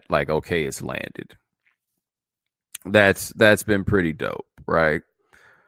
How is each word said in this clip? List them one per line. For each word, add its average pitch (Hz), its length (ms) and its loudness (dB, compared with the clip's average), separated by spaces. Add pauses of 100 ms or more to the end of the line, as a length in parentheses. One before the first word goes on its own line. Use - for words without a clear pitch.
like, 73 200 0
okay, 78 340 -2
it's 67 180 -8
landed. - 540 -12 (1500)
That's, 98 460 4
that's 107 320 4
been 98 200 0
pretty 87 300 0
dope, - 340 -8 (180)
right? 80 360 0 (640)